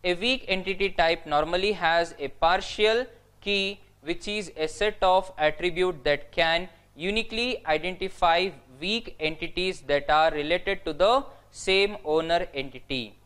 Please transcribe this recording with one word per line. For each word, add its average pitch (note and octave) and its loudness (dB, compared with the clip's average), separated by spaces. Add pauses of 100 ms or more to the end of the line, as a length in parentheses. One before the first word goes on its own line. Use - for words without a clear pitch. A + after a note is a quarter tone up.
A F3+ 2
weak A#3+ -2
entity F#3+ -2
type E3 2
normally E3 0
has E3+ 0
a C#3+ -6
partial G#3 2 (340)
key G3+ -2 (220)
which - -6
is G#3 -6
a D#3 -2
set G#3 -2
of F#3 4
attribute E3 0
that D3 -2
can E3+ 0 (280)
uniquely A3 -4
identify F3 0 (300)
weak G#3+ -4
entities E3+ -4
that C#3+ 0
are D#3 6
related F3 -2
to D#3+ -4
the A3 4 (280)
same G3 2
owner E3 0
entity. C3 -8